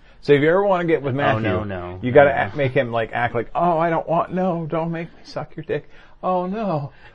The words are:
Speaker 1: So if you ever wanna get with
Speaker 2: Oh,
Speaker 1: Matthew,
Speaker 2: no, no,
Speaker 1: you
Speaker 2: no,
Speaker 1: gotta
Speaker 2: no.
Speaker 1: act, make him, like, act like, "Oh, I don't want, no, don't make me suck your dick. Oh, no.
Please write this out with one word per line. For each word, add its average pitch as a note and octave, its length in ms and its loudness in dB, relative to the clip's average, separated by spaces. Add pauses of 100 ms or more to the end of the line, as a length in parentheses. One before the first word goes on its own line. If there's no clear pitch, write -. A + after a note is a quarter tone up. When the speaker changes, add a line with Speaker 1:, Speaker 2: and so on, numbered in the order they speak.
(200)
Speaker 1:
So - 120 4
if C#3 100 6
you D3+ 60 4
ever F#3+ 180 4
wanna F3+ 200 2
get D#3 160 2
with C3+ 120 -2
Speaker 2:
Oh, - 20 -2
Speaker 1:
Matthew, C#3 260 0
Speaker 2:
no, G#2+ 220 0
no, F2+ 380 -8
Speaker 1:
you B2 80 -2
Speaker 2:
no, A#2+ 40 -2
Speaker 1:
gotta C#3+ 160 10
Speaker 2:
no. A#2+ 60 -2
Speaker 1:
act, B2+ 200 -2
make C#3 160 0
him, B2 200 0
like, A2+ 200 -2
act A#2 220 -2
like, A#2 200 -4
"Oh, E3+ 240 2
I E3 120 0
don't E3 180 -4
want, D#3+ 240 -2
no, F3 340 -2
don't E3 240 -4
make E3 180 -8
me - 160 -20
suck - 320 -12
your D#3 80 -12
dick. D3 240 -6 (340)
Oh, F3+ 240 0
no. F#3 460 -4 (220)